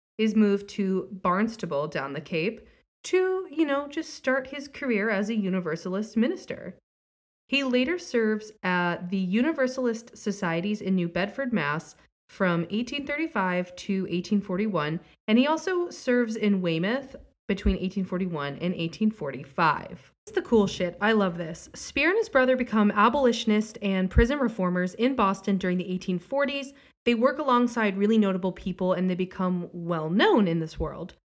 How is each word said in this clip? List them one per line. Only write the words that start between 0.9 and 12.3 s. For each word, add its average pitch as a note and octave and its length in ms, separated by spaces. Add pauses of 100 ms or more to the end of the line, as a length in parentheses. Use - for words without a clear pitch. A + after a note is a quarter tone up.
Barnstable F#3 760
down C#3 260
the C#3+ 80
Cape E3+ 440 (360)
to, F#4 480
you D4+ 160
know, C#4+ 200
just D#4 280
start C4 320
his C#4+ 200
career A3+ 440
as G3 180
a A#3 60
Universalist F#3 840
minister. A#3 640 (680)
He C#4 180
later C4 340
serves A3 540 (100)
at F3+ 480
the G3 80
Universalist B3 1000
Societies G3 640
in F#3+ 140
New F3 140
Bedford, G#3 440
Mass. D#3 440 (340)